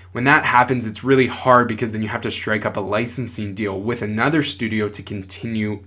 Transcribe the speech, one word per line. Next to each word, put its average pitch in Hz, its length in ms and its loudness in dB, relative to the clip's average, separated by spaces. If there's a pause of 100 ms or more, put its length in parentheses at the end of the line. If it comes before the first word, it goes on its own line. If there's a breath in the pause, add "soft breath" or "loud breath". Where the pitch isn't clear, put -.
(100)
when 120 140 -4
that 143 200 6
happens, 123 400 2
it's 110 200 -6
really 131 240 4
hard 123 400 4
because 113 240 -2
then 110 100 -4
you 107 60 -2
have 110 140 -6
to 110 80 -4
strike 107 360 -2
up 107 100 -2
a 107 40 -2
licensing 104 720 -4
deal 98 260 -4
with 117 220 -4
another 117 400 2
studio 107 460 -2
to - 120 -8
continue 104 880 -6